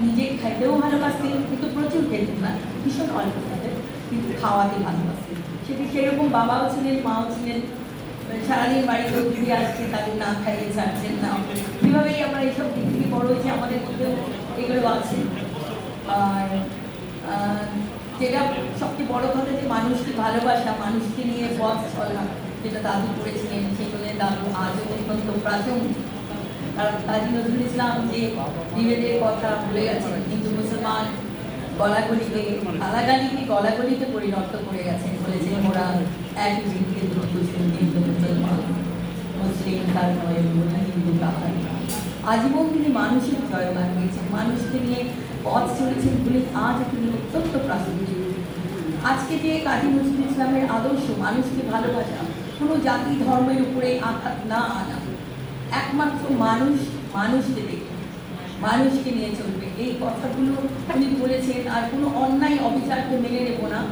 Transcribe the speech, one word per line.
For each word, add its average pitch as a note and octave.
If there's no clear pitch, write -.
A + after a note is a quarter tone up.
নিজে B3+
খাইতেও B3+
ভালোবাসতেন, C#4+
কিন্তু C#4
প্রচুর D4
খেতেন G3+
না, F#3
ভীষণ -
অল্প G3
খেতেন, A3
কিন্তু -
খাওয়াতে G3+
ভালোবাসতেন। E3+
সেটি C#4
সেরকম C#4+
বাবাও B3
ছিলেন, C4+
মাও A3+
ছিলেন। A#3+
সারাদিন C4
বাড়িতে A#3
ঘুরে A#3
আসছে, A#3
তাদের G#3+
না G#3
খাইয়ে G#3
ছাড়ছেন -
না। -
এভাবেই D4
আমরা C4+
এইসব C4
দিক -
থেকে -
বড় B3
হয়েছি, B3+
আমাদের B3
মধ্যেও B3+
এগুলো B3
আছে। -
আর, G3
আহ, G3+
যেটা B3+
সবচেয়ে C4+
বড় B3
কথা C4+
যে C4+
মানুষকে B3
ভালোবাসা, A3
মানুষকে A3+
নিয়ে A#3+
পথ A3
চলা, G3+
যেটা G#3+
দাদু G3+
করেছিলেন, G#3
সেগুলো G#3
দাদু G3+
আজও F#3
অত্যন্ত G#3+
প্রাসঙ্গিক। A3+
কারণ G#3
কাজী A3
নজরুল A#3
ইসলাম A#3+
যে A3+
বিভেদের A#3
কথা G#3+
বলে G#3
গেছেন, G3
হিন্দু G#3+
মুসলমান A3
গলাগলিতে, G#3+
গালাগালিকে A#3+
গলাগলিতে A3
পরিণত G3
করে G3
গেছেন, F3+
বলেছেন, F#3
"ওরা F3+
এক G3+
বৃক্ষে F#3
দুটো F3
কুসুম, F3
হিন্দু E3+
মুসলমান, F2
মুসলিম F#3
তার F3+
নয়, E3+
মোদী E3+
হিন্দু E3+
তাহার।" -
আজীবন D4
তিনি D4+
মানুষের B3
জয়গান F3+
গেয়েছেন, F3+
মানুষকে A#3+
নিয়ে B3
পথ B3
চলেছেন C4
বলে B3
আজ B3
তিনি A3+
অত্যন্ত C#4
প্রাসঙ্গিক। F#3+
আজকে C4+
যে D#4
কাজী C#4
নজরুল C4+
ইসলামের C4
আদর্শ, A3+
মানুষকে A#3
ভালোবাসা, A#3
কোনো D4+
জাতি B3+
ধর্মের B3+
উপরে B3+
আঘাত A3+
না A3
আনা, F#3+
একমাত্র C#4
মানুষ B3
মানুষকে G#3+
দেখে, -
মানুষকে B3+
নিয়ে G#3+
চলবে, F#3+
এই B3
কথাগুলো B3+
উনি C4+
বলেছেন। B3+
আর A#3
কোনো C#4+
অন্যায় C#4
অবিচারকে C4
মেনে A#3+
নেব A#3
না, G#3+